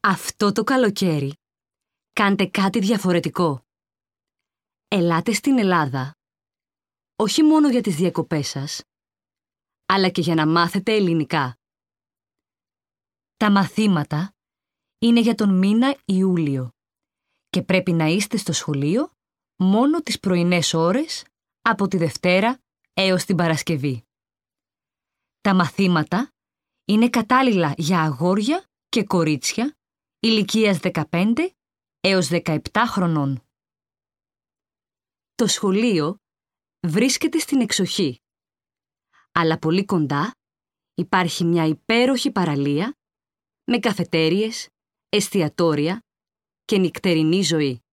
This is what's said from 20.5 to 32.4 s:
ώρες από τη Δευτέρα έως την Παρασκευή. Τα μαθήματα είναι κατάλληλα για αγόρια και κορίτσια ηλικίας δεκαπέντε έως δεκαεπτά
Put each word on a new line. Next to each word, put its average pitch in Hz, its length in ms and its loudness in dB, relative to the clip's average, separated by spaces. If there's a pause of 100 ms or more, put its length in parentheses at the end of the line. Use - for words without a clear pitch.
ώρες 185 500 -2 (360)
από 214 260 0
τη 190 100 -4
Δευτέρα 185 640 0 (360)
έως 185 300 0
την 185 120 -2
Παρασκευή. 147 680 -2 (1400)
Τα 196 140 0
μαθήματα 180 720 0 (560)
είναι 220 260 2
κατάλληλα 226 680 2
για 165 260 0
αγόρια 190 680 -2 (180)
και - 160 0
κορίτσια 160 720 -2 (460)
ηλικίας 214 540 2
δεκαπέντε 190 800 -2 (440)
έως 185 280 0
δεκαεπτά 170 580 -2